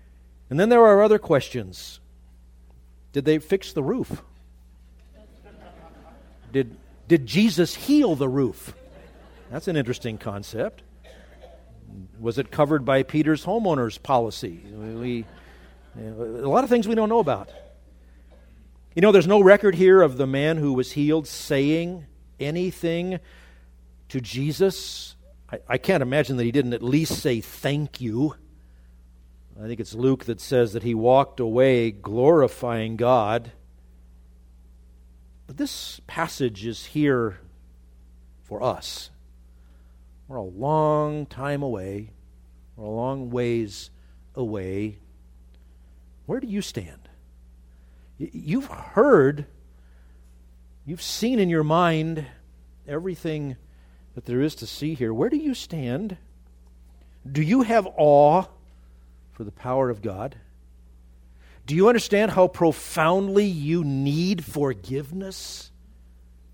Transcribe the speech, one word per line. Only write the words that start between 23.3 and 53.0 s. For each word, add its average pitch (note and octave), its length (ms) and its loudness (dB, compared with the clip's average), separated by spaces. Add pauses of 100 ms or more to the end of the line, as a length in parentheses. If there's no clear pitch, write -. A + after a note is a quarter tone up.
to C3 120 -6
Jesus. C#3+ 920 -4 (360)
I, - 160 -12
I B2 120 0
can't F3 240 0
imagine C3+ 340 -2
that A#2+ 60 0
he A#2+ 80 0
didn't B2+ 220 0
at A#2 100 -6
least C#3+ 360 0
say, A#2+ 220 0
"Thank C#3+ 580 -6
you." B2+ 360 -4 (1200)
I G#2+ 60 -14
think A2+ 140 -8
it's G#2+ 160 -10
Luke B2+ 300 2
that A2+ 140 -6
says A#2+ 340 0
that A2 100 -6
he A#2 100 -2
walked B2+ 460 2
away A#2+ 500 2
glorifying A#2 1080 2
God. A#2 560 0 (1900)
But C3+ 120 -16
this - 500 -10
passage B2 580 -6
is A2+ 200 -10
here B2+ 540 -2 (1040)
for G#2 200 -10
us. - 480 -8 (1160)
We're C3+ 100 -12
a A2 60 -8
long D3+ 840 -2
time C#3+ 360 -8
away. G#2 500 -8 (640)
We're A2 100 -16
a G#2+ 40 -10
long B2 400 -6
ways A#2+ 640 -4 (440)
away. G#2+ 640 -8 (1300)
Where G#3+ 140 -6
do C4 80 -8
you G3+ 140 -4
stand? - 480 -12 (1120)
Y-, D#3 120 -10
you've A#3+ 360 -6
heard, D3 800 4 (1400)
you've E3 160 -12
seen A#3+ 380 -2
in F#3 100 2
your D#3+ 140 2
mind D#3+ 640 0 (600)
everything D3+ 720 -6 (580)